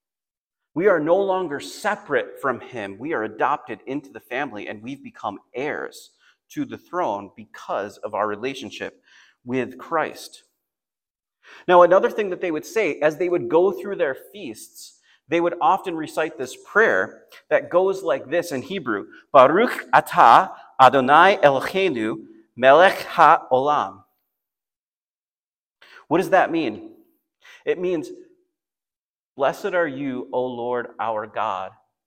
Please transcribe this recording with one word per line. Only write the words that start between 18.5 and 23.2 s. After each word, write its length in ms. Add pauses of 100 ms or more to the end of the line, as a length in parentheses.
in 120
Hebrew, 440 (240)
"Baruch 600
atah 640 (240)
Adonai 560
Eloheinu 880 (300)
melech 420
haolam." 1040 (2000)